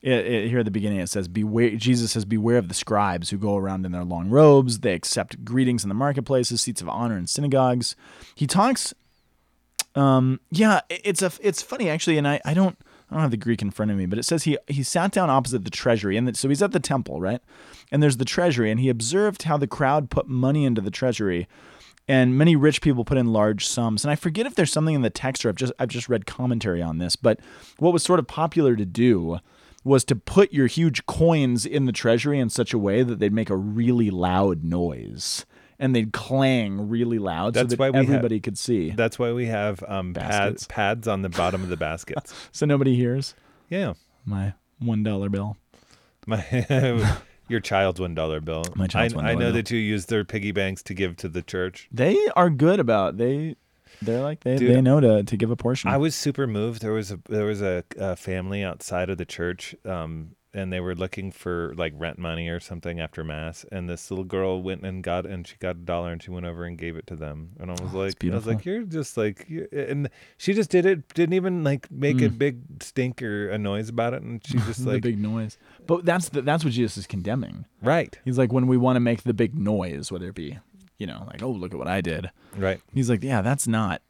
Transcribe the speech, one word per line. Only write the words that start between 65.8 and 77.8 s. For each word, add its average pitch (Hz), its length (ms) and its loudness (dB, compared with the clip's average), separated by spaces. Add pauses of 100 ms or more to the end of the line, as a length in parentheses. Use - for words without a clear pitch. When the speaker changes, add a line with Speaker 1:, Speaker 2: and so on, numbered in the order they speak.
Speaker 2:
and 85 100 -10
she - 80 -16
went 90 140 -10
over 85 200 -10
and 87 120 -10
gave 82 200 -8
it 80 100 -14
to 85 100 -12
them. 78 420 -12
And 87 120 -12
I - 20 -8
was 87 80 -8
Speaker 1:
Oh, 90 40 -10
that's 92 100 -10
Speaker 2:
like, 95 60 -4
I 95 40 -2
was 95 120 -6
Speaker 1:
beautiful. 98 360 -4
Speaker 2:
like, 107 140 -4
"You're 208 160 -6
just 160 340 -8
like," 107 320 -4
you, 160 240 -10
and 143 380 -4 (260)
she - 160 -2
just 202 180 0
did 180 140 4
it, 180 300 2
didn't 170 200 2
even, 180 300 0
like, 139 260 -2
make 131 300 0
a 117 80 4
Speaker 1:
Mm. 110 100 -2
Speaker 2:
big 135 200 0 (240)
stink 127 400 -4
or 104 260 -4
a 101 100 -4
noise 104 300 -4
about 117 260 -2
it, 135 80 -8
and 117 240 -10
she 127 120 -2
Speaker 1:
<laughs> - 0 -
Speaker 2:
just, 117 260 -4
Speaker 1:
The 127 80 -2
Speaker 2:
like 127 100 -2
Speaker 1:
big 113 160 -2
noise. 110 380 -4 (300)
But 175 180 0
that's 170 240 0
the, 139 140 -4
that's 151 220 0
what 143 100 0
Jesus 117 240 0
is 98 80 -10
condemning. 98 580 -6 (180)